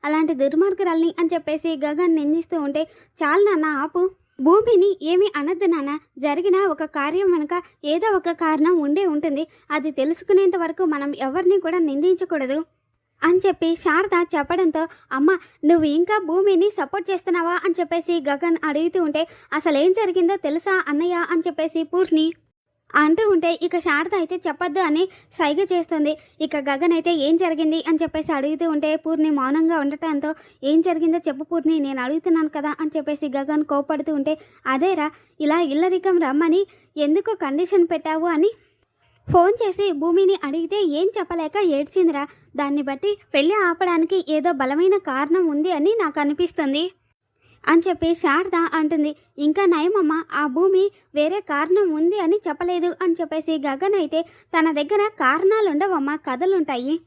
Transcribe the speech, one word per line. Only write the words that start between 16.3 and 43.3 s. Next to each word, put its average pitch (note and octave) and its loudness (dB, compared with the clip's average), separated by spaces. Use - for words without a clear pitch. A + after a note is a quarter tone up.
సపోర్ట్ G4+ -6
చేస్తున్నావా?" F4 -2
అని F4 0
చెప్పేసి E4+ -2
గగన్ E4 0
అడుగుతూ D#4+ 0
ఉంటే, D#4 -2
"అసలేం D4+ 2
జరిగిందో F#4+ 0
తెలుసా F4+ -2
అన్నయ్య?" E4+ -2
అని E4 0
చెప్పేసి D#4+ -4
పూర్ణి E4 0
అంటూ E4 4
ఉంటే E4+ 0
ఇక F4 -2
శారద D#4+ -2
అయితే F4+ -2
చెప్పొద్దు E4+ -4
అని E4+ 0
సైగ D4+ 0
చేస్తుంది. D#4 -2
ఇక D#4 -4
గగన్ C#4+ -2
అయితే, E4+ 0
"ఏం D#4 0
జరిగింది?" D#4+ 0
అని D#4 0
చెప్పేసి D#4 -4
అడుగుతూ D4+ -2
ఉంటే D4+ -2
పూర్ణి D#4 0
మౌనంగా D4+ 0
ఉండటంతో, D4 -4
"ఏం D4+ 4
జరిగిందో E4 0
చెప్పు D4 -4
పూర్ణి, D#4+ 0
నేను C4+ -4
అడుగుతున్నాను D#4+ 0
కదా" D4+ -4
అని D4+ -2
చెప్పేసి D4 -4
గగన్ D4+ 0
కోపడుతూ D4 -2
ఉంటే, D4 -2
"అదేరా, D4+ 0
ఇలా D4+ 2
ఇల్లరికం F4 2
రమ్మని E4 2
ఎందుకు D#4+ 0
కండిషన్ E4+ 0
పెట్టావు D#4+ -2
అని E4+ 2
ఫోన్ F#4 6
చేసి G4 0
భూమిని F4 2
అడిగితే E4+ -4
ఏం E4+ 0
చెప్పలేక E4+ -4
ఏడ్చిందిరా. D4 0
దాన్ని C#4+ -2
బట్టి C#4 -4